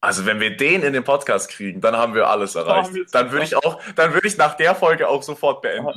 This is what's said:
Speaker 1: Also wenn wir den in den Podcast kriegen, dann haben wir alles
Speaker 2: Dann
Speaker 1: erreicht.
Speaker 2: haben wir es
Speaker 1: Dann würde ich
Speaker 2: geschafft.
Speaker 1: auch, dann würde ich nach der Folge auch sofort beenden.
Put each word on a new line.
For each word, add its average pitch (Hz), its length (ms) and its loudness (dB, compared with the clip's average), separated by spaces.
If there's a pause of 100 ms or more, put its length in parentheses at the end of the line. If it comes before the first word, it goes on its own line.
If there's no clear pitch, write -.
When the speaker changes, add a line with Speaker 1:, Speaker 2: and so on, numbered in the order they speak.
Speaker 1:
Also 92 240 -2
wenn 107 140 0
wir 107 160 -2
den 165 260 2
in 143 120 0
den 127 100 -2
Podcast 135 480 0
kriegen, 95 300 -10
dann 113 160 2
haben 117 180 0
wir 110 140 4
alles 101 240 0
Speaker 2:
Dann 82 120 -4
Speaker 1:
erreicht. 185 220 2
Speaker 2:
haben 185 80 -10
wir 185 80 -6
es - 80 -14
Speaker 1:
Dann 123 200 2
würde 147 120 0
ich 156 80 -4
Speaker 2:
geschafft. - 160 0
Speaker 1:
auch, 175 260 -6
dann 160 200 2
würde 185 140 2
ich 202 100 -4
nach 151 180 2
der 170 180 2
Folge 160 360 2
auch 139 120 0
sofort 143 400 -2
beenden. - 360 -4